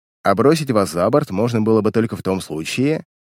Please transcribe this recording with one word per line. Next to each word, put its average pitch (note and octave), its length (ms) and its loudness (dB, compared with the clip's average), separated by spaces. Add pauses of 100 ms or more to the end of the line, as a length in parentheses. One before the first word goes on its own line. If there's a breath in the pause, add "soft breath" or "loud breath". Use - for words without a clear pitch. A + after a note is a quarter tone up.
(220)
А G2+ 140 2
бросить C#3+ 340 2
вас G2+ 220 0
за F2 180 0
борт - 200 0
можно A2+ 300 -2
было A2 200 2
бы G#2 100 0
только A2 240 -2
в F2 80 -12
том F#2 180 -2
случае, C3 640 -4 (280)